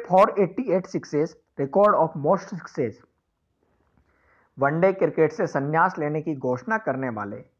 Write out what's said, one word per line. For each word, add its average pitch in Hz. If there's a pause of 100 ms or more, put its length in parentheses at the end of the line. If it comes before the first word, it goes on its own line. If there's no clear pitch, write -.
four 185
eighty-eight 180
sixes, 156 (220)
record 190
of 156
most 160
sixes. 151 (1600)
वनडे 160
क्रिकेट 160
से 160
संन्यास 160
लेने 151
की 156
घोषणा 131
करने 131
वाले 104 (220)